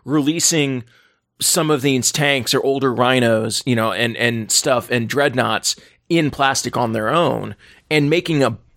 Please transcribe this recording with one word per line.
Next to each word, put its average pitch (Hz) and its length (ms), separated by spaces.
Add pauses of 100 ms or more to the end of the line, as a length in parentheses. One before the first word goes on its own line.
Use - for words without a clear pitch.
releasing 143 800 (560)
some 156 300
of 147 100
these 131 320
tanks 143 400
or 135 100
older 135 300
rhinos, 117 720
you 127 100
know, 113 180
and, 113 260
and 117 340
stuff 127 380
and 117 180
dreadnoughts 117 640 (360)
in 165 180
plastic 135 480
on 120 160
their 110 160
own, 120 460 (340)
and 147 220
making 165 320
a 110 160 (180)